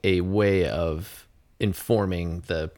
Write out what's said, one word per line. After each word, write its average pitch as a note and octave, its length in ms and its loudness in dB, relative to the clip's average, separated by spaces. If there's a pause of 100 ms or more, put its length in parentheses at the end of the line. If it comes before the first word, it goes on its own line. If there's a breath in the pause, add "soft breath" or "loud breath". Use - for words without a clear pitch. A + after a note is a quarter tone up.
a F#2+ 180 4
way F#2+ 460 2
of D#2+ 580 -4 (360)
informing F2+ 840 0
the D#2+ 200 -2 (100)